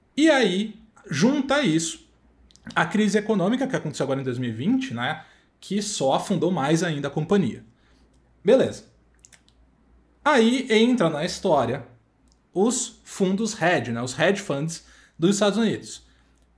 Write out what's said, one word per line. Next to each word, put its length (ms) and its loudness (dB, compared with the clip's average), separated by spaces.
E 140 4
aí, 500 2
junta 540 2
isso, 440 -2
a 120 2
crise 320 2
econômica 500 0
que 80 -4
aconteceu 300 -4
agora 160 -2
em 20 -6
dois 140 -4
mil 140 -4
e 20 -6
vinte, 400 -2
né? 300 -6
Que 220 -6
só 320 -2
afundou 380 0
mais 320 0
ainda 260 -4
a 20 -14
companhia. 540 0
Beleza. 420 2
Aí 460 4
entra 400 4
na 160 -4
história 600 0
os 480 -2
fundos 580 -2
hedge, 300 0
né, 100 -4
os 160 -8
hedge 240 0
funds 420 -6
dos 160 2
Estados 240 0
Unidos. 440 -4